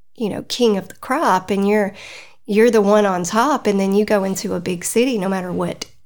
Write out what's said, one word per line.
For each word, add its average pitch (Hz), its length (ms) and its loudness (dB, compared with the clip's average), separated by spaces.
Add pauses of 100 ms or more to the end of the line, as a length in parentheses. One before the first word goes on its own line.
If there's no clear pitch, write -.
(160)
you 214 140 -4
know, - 140 -8
king 220 340 0
of 180 100 -8
the - 80 -20
crop - 560 -2
and 196 160 0
you're, 202 260 0 (520)
you're 226 260 4
the 220 100 4
one 208 240 4
on 180 180 0
top, 240 440 0
and 196 120 2
then 196 140 0
you 208 120 2
go 202 180 0
into 190 320 -4
a 180 60 -4
big 180 240 -6
city, 247 340 0
no 185 100 -2
matter 180 220 -4
what, 175 340 -6 (200)